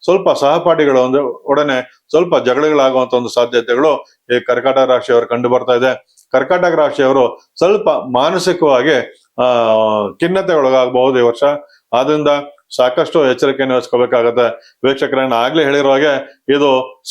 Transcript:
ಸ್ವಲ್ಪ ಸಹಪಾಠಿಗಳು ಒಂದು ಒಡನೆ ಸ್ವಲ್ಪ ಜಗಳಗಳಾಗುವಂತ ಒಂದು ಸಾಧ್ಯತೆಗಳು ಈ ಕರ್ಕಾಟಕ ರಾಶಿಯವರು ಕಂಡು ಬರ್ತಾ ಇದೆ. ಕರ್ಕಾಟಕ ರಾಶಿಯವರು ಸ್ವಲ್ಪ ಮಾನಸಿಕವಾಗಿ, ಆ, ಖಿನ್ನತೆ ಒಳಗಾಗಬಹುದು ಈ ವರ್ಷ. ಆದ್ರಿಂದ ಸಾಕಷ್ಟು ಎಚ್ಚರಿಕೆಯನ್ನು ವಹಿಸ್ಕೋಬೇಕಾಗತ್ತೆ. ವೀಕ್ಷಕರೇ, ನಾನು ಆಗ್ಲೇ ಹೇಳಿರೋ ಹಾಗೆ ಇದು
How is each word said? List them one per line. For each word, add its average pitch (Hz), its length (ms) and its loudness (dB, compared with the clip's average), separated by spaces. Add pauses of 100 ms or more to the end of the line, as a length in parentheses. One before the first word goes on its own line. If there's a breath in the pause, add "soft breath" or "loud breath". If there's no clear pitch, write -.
ಸ್ವಲ್ಪ 175 260 0
ಸಹಪಾಠಿಗಳು 147 720 2
ಒಂದು 127 440 -2
ಒಡನೆ 139 640 -2
ಸ್ವಲ್ಪ 170 280 0
ಜಗಳಗಳಾಗುವಂತ 131 800 0
ಒಂದು 120 140 0
ಸಾಧ್ಯತೆಗಳು 123 800 0 (300 loud breath)
ಈ 120 40 0
ಕರ್ಕಾಟಕ 123 380 -2
ರಾಶಿಯವರು 120 480 2
ಕಂಡು 120 220 -6
ಬರ್ತಾ 123 240 0
ಇದೆ. 123 420 -2 (180)
ಕರ್ಕಾಟಕ 175 420 0
ರಾಶಿಯವರು 135 840 0
ಸ್ವಲ್ಪ 185 320 0
ಮಾನಸಿಕವಾಗಿ, 147 1080 0 (460 soft breath)
ಆ, - 20 2 (760)
ಖಿನ್ನತೆ 185 340 -2
ಒಳಗಾಗಬಹುದು 131 640 2
ಈ 120 40 2
ವರ್ಷ. 120 220 0 (480 loud breath)
ಆದ್ರಿಂದ 147 360 0 (480)
ಸಾಕಷ್ಟು 139 500 0
ಎಚ್ಚರಿಕೆಯನ್ನು 135 480 0
ವಹಿಸ್ಕೋಬೇಕಾಗತ್ತೆ. 120 1080 -2
ವೀಕ್ಷಕರೇ, 135 360 0
ನಾನು 131 140 -2
ಆಗ್ಲೇ 139 300 0
ಹೇಳಿರೋ 139 260 0
ಹಾಗೆ 139 580 -2
ಇದು 135 640 0